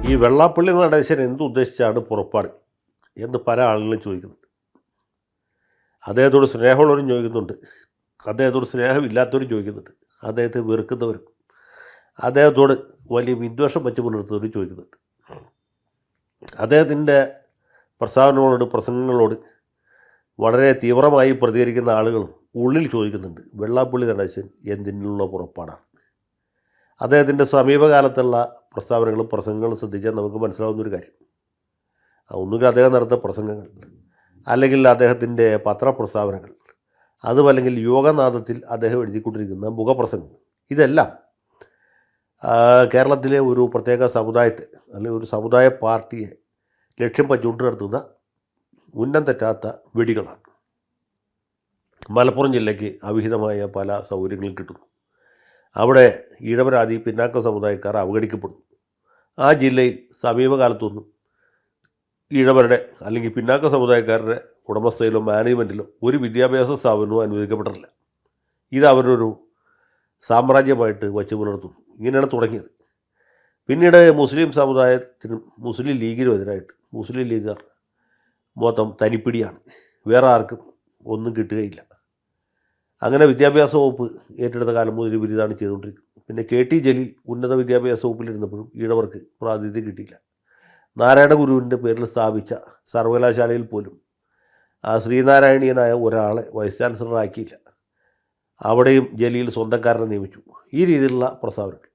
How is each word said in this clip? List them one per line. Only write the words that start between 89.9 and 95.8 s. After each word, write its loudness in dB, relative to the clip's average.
നാരായണ 8
ഗുരുവിൻ്റെ 0
പേരിൽ -2
സ്ഥാപിച്ച -4
സർവകലാശാലയിൽ 0
പോലും -10
ആ -2
ശ്രീനാരായണീയനായ 4